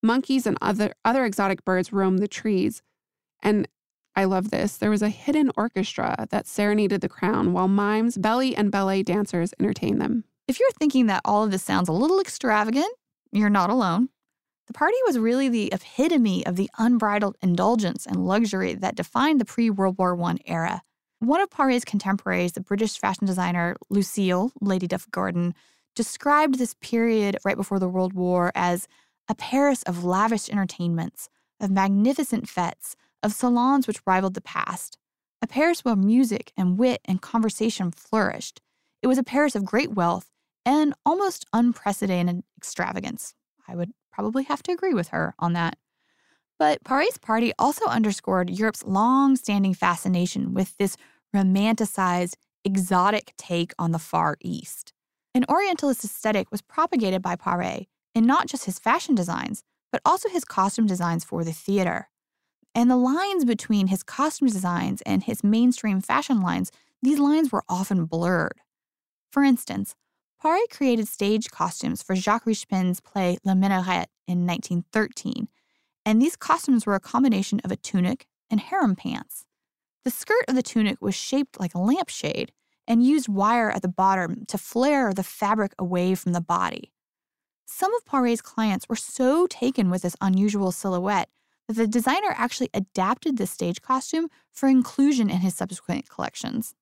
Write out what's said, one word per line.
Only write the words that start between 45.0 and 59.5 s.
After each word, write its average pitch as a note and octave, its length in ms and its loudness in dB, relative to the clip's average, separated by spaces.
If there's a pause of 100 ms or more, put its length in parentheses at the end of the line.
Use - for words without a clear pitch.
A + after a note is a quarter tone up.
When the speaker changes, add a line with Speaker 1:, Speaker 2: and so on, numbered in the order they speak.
Speaker 2:
her - 300 -4
on E3+ 160 -2
that. E3+ 240 -2 (800)
But D4+ 260 2
Poiret's D4+ 320 0
party A3+ 420 0
also B3 280 0
underscored G3 640 0
Europe's G#3 340 -2
long-standing A3 880 2
fascination F3+ 800 -2
with F#3+ 240 -2
this G3 220 -2 (360)
romanticized, F#3+ 1000 0 (300)
exotic G3 720 0
take E3+ 400 -4
on E3+ 140 -2
the E3 80 0
Far E3 420 -2
East. - 520 -10 (420)
An B3+ 140 4
Orientalist D#4+ 560 0
aesthetic G3+ 480 -2
was G#3 100 -8
propagated A3 600 0
by F3 120 -2
Poiret F3+ 520 -4 (280)
in A3+ 100 4
not C#4 220 4
just - 200 -8
his F#3 120 -6
fashion C4+ 380 2
designs, F3+ 480 -4 (260)